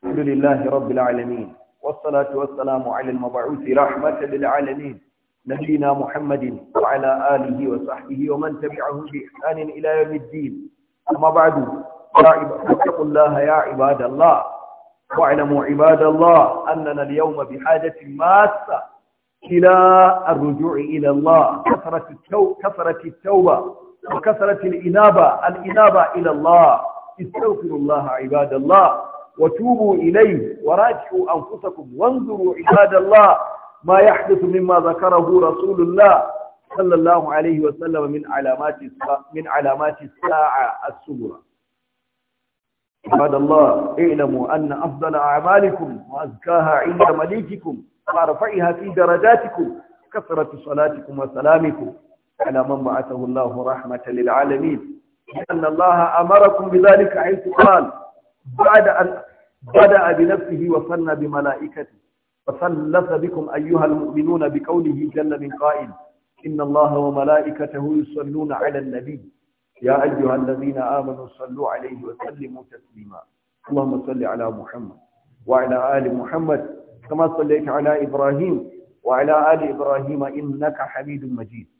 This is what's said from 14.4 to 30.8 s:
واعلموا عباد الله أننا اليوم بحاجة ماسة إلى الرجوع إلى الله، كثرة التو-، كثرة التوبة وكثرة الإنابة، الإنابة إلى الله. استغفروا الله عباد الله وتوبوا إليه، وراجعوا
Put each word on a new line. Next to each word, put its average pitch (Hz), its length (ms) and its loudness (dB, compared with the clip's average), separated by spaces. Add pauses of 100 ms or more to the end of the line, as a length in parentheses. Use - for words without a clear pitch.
واعلموا 147 460 0
عباد 156 380 4
الله 156 720 4
أننا 147 300 -6
اليوم 147 420 -4
بحاجة 160 500 -2 (120)
ماسة 180 760 2 (640)
إلى 180 260 4 (580)
الرجوع 147 460 -2
إلى 147 360 -2
الله، 147 520 2
كثرة - 480 -2
التو-، 190 520 -2
كثرة 170 420 -4
التوبة 180 720 0 (380)
وكثرة 202 520 0
الإنابة، 175 840 2
الإنابة 190 540 4
إلى 170 280 -2
الله. 156 500 6 (400)
استغفروا 196 580 -4
الله 143 320 -2
عباد 135 420 -2
الله 156 480 4 (380)
وتوبوا 214 560 2
إليه، 170 680 2
وراجعوا 185 720 0